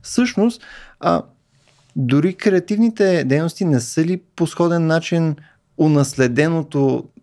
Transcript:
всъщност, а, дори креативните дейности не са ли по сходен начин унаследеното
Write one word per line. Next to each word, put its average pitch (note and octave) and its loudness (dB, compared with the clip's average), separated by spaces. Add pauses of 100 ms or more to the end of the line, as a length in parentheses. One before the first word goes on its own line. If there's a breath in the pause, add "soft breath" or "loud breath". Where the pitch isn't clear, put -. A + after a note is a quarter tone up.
всъщност, A#3+ -2 (380 loud breath)
а, - 0 (720)
дори C#3+ 0
креативните G3 0
дейности D#3 -2
не C#3+ 2
са D#3+ -4
ли F3+ -2 (160)
по E3+ 0
сходен E3+ 0
начин D#3+ 0 (640 soft breath)
унаследеното C#3 0 (180)